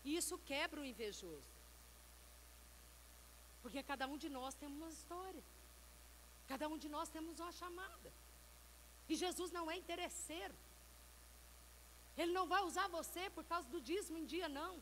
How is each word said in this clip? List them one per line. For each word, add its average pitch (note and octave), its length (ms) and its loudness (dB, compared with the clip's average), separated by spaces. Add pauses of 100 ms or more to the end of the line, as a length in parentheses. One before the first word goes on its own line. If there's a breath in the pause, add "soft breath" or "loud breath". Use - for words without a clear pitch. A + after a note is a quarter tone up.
E C#4+ 120 4
isso F4 220 4 (140)
quebra D4+ 280 4
o C#4+ 60 0
invejoso. G3 640 -4 (2250)
Porque B3 180 0
cada C4 240 2
um C#4+ 140 0
de D#4+ 100 0
nós C4+ 240 0
tem D4 160 -6
uma D4+ 200 -4
história. F4 540 -4 (1040)
Cada C4+ 200 4
um D#4 100 2
de D4 100 -2
nós D#4 220 2
temos D#4+ 300 -2
uma E4+ 120 0
chamada. F4 600 -4 (960)
E D#4+ 60 8
Jesus E4+ 360 4
não E4+ 200 2
é E4 40 4
interesseiro. F4 760 0 (1600)
Ele E4+ 140 8
não F#4 160 8
vai F4+ 160 10
usar F4+ 240 6
você E4+ 440 2
por D#4+ 120 -4
causa E4+ 240 2
do D4+ 140 0
dízimo D#4+ 360 2
em D#4+ 160 2
dia, F4 140 4
não. D4+ 340 0